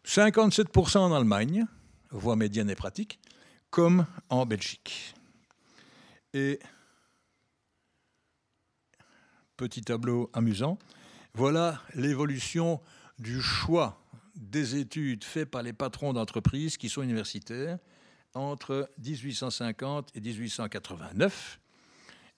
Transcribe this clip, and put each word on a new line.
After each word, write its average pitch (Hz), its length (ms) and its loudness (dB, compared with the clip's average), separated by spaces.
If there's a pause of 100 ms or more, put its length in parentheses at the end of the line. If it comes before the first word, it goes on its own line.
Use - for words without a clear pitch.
Cinquante-sept 214 680 6
pour 185 200 6
cent 196 160 6
en 170 80 6
Allemagne, 131 520 4 (460)
voie 113 240 0
médiane 107 340 0
et 95 60 -2
pratique, - 440 -8 (500)
comme 175 360 6 (240)
en 127 160 2
Belgique. - 680 -6 (1160)
Et 139 260 0 (3000)
petit 123 240 -6
tableau 120 500 -2
amusant, 117 460 0 (560)
voilà 151 480 2 (140)
l'évolution 147 840 -2 (400)
du 120 220 -6
choix 147 600 0 (340)
des 131 420 -2
études 135 460 -4
faites 156 260 -6
par 123 140 -6
les 117 100 -8
patrons 135 400 -4
d'entreprises 123 640 -2
qui 117 100 -8
sont 139 140 -8
universitaires 123 760 -6 (540)
entre 139 640 -6
dix-huit 135 360 -8
cent 127 160 -6
cinquante 135 640 -6
et - 80 -12
dix-huit 113 300 -8
cent 110 180 -6
quatre-vingt-neuf. 95 880 -4 (800)